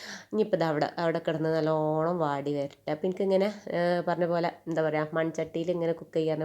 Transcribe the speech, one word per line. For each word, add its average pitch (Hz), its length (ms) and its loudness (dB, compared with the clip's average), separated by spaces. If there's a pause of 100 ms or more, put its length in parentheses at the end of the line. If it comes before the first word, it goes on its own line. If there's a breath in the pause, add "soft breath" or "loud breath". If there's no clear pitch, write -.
(260 loud breath)
ഇനിയിപ്പോൾ 214 300 0
ഇതാ 165 100 2
അവിടെ, 151 200 2 (100)
അവിടെ 165 240 0
കിടന്ന് 160 300 0
നല്ലോണം 156 680 2
വാടി 143 360 0
വരട്ടെ. 139 260 -4 (100)
അപ്പോൾ 151 180 -2
എനിക്കിങ്ങനെ, 190 420 2 (200)
ഏ, 170 100 -2 (240)
പറഞ്ഞ 170 240 0
പോലെ 170 240 0 (120)
എന്താ 160 200 -2
പറയുക, 156 300 0
മൺചട്ടിയിൽ 165 580 -2
ഇങ്ങനെ 170 220 0
കുക്ക് 165 220 -8
ചെയ്യാൻ 156 300 0